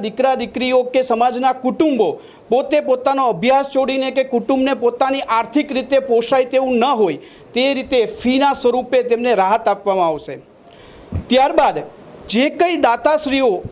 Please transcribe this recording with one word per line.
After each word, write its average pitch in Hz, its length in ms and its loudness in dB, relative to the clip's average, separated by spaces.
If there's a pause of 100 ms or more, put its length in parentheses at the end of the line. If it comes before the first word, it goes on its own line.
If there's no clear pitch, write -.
દીકરા 254 380 0
દીકરીઓ 254 420 0 (100)
કે 262 100 2
સમાજના 247 500 0 (100)
કુટુંબો 254 440 0 (440)
પોતે 285 380 2
પોતાનો 269 440 0
અભ્યાસ 262 400 0
છોડીને 262 460 -2
કે 269 60 2 (100)
કુટુંબને 262 480 0
પોતાની 262 420 0 (140)
આર્થિક 247 400 -2
રીતે 262 180 0 (140)
પોષાય 247 420 0
તેવું 262 260 0
ન 233 80 2 (140)
હોય 160 180 0 (380)
તે 254 180 2
રીતે 254 240 -2 (220)
ફીના 269 320 2 (100)
સ્વરૂપે 247 400 2
તેમને 240 400 0
રાહત 214 320 2
આપવામાં 190 380 0
આવશે. 143 260 -10 (880)
ત્યારબાદ 254 560 2 (440)
જે 254 220 2
કંઈ 339 380 0
દાતાશ્રીઓ 269 640 0 (200)